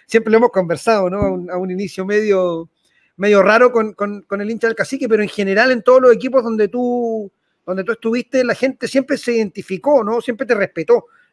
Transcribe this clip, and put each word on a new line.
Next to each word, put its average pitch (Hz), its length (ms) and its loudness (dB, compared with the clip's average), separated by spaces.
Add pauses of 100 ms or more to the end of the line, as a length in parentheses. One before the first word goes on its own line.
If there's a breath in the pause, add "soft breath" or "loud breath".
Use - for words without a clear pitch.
siempre 220 240 0
lo 220 80 6
hemos 240 140 4
conversado, 185 580 0
¿no? 202 120 -4
A 196 100 0
un, 180 180 -8
a 180 60 -6
un 185 160 -6
inicio 190 320 -8
medio, 190 640 0 (500)
medio 202 240 4
raro 226 300 4
con, 220 220 -2
con, 202 340 -8
con 202 140 -6
el 208 80 -6
hincha 233 160 -4
del 226 100 -2
Cacique, 269 320 -4
pero 214 140 2
en 202 80 -4
general 208 400 0
en 240 120 0
todos 254 200 6
los 247 120 8
equipos 240 300 0
donde 220 240 0
tú, 233 640 -4 (340)
donde 185 180 -6
tú 220 100 -4
estuviste, 247 520 -2
la 233 100 -2
gente 262 340 -4
siempre 269 280 -2
se - 160 -4
identificó, 214 720 0
¿no? 226 160 -2
Siempre 233 260 -6
te 233 80 0
respetó. 202 520 0 (260 soft breath)